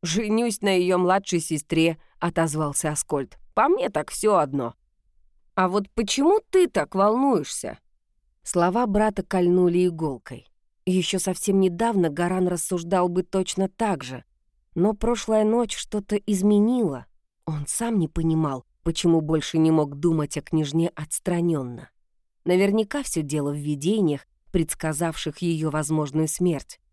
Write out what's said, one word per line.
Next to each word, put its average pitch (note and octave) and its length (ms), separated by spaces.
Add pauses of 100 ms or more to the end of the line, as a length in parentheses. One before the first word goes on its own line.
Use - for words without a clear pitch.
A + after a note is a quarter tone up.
«Женюсь G#3+ 600
на G3 160
её F3+ 200
младшей F3+ 420
сестре», D#3+ 580 (220)
отозвался D#3 720
Аскольд. C#3+ 460 (160)
«По C4+ 160
мне G#4 200
так D3+ 220
всё G#3 260
одно». C3+ 360 (840)
«А F#3 120
вот G3 240
почему C#4 480 (100)
ты F#4 180
так - 280
волнуешься?» G#3+ 840 (640)
Слова F#3 440
брата G#3 360
кольнули F3+ 640
иголкой. D#3 600 (380)
Ещё F#3 340
совсем F#3+ 400
недавно F#3 500
Гаран F3 380
рассуждал F3 600
бы F3+ 140
точно F#3+ 440
так F#3+ 360
же — B2+ 200 (520)
но G3 180
прошлая A3 500
ночь A3+ 320
что-то - 400
изменила. G#3 920 (400)
Он D3 220
сам A#3 320
не D#3+ 80
понимал, D#3+ 580 (180)
почему E3 380
больше D#3 360
не D#3+ 140
мог D3+ 240
думать D#3 420
о C#3+ 40
княжне D#3+ 540
отстранённо. D3+ 960 (560)
Наверняка G3+ 580
всё - 180
дело C#3+ 300
в C#3+ 60
видениях, D3 680 (260)
предсказавших D#3+ 880
её D#3+ 300
возможную D3+ 580
смерть. E3+ 520 (140)